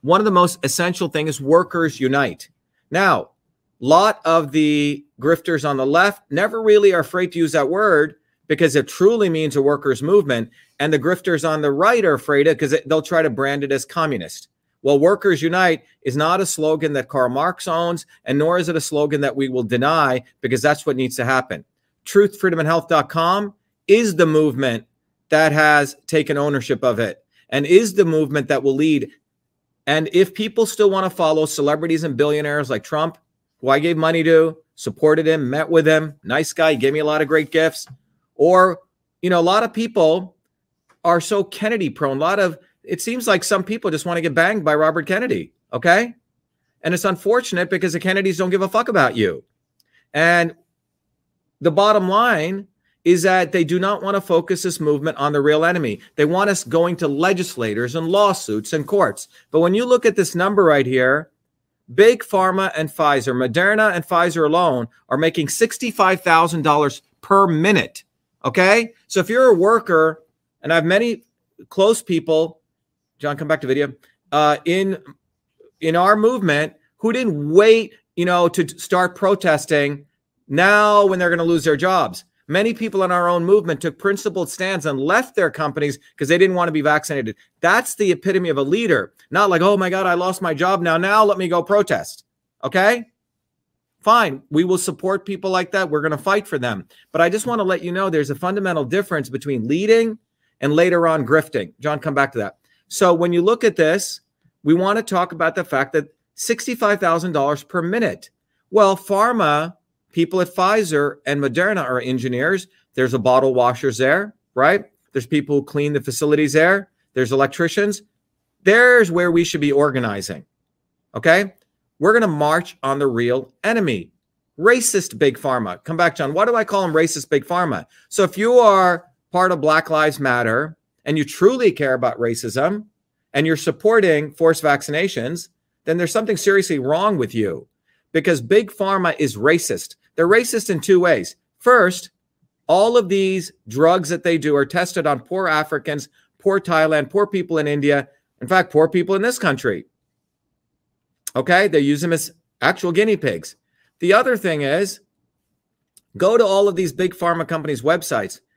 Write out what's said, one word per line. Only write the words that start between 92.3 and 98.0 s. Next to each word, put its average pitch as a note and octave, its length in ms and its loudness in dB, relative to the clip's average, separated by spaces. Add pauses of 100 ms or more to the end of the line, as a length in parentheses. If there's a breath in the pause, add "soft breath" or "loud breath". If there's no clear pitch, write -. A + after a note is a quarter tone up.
Okay? G#3 440 0 (960)
Fine. G#3 480 0
We D#3 140 2
will F#3 120 0
support F#3+ 480 -6
people F#3+ 260 -8
like F3+ 200 -2
that. F#3+ 180 -2
We're D3 140 -2
gonna D3+ 160 -2
fight G3 280 -2
for D3+ 120 -6
them. A2+ 280 -6 (260 soft breath)
But E3 100 2
I F3 80 2
just G#3+ 160 -4
wanna A3+ 180 -2
let F#3 180 -4
you F3 100 -8
know F#3+ 180 -4